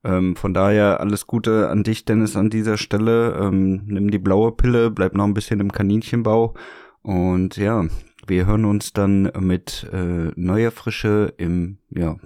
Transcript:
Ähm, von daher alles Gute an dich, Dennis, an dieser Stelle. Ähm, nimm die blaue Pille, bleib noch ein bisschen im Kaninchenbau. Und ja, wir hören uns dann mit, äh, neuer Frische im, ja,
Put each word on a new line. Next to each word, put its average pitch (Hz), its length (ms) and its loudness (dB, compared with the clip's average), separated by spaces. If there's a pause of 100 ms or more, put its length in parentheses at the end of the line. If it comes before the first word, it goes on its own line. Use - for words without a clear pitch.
Ähm, 92 320 0
von 95 200 -4
daher 101 440 4
alles 104 280 -4
Gute 110 420 0
an 101 140 0
dich, 110 220 -2
Dennis, 107 300 0
an 104 140 2
dieser 110 280 0
Stelle. 113 640 0
Ähm, 95 460 0
nimm 101 240 -2
die 104 80 0
blaue 98 340 2
Pille, 117 380 2
bleib 95 240 0
noch 101 120 0
ein 104 100 2
bisschen 101 240 -2
im 101 120 -2
Kaninchenbau. 110 840 0 (480)
Und 92 540 0
ja, 101 280 0 (400)
wir 92 220 2
hören 107 180 2
uns 104 280 -2
dann 101 380 2 (100)
mit, 92 520 -4
äh, 87 420 -4
neuer 98 360 0
Frische 107 640 -2
im, 87 400 -4 (140)
ja, 80 240 -2 (100)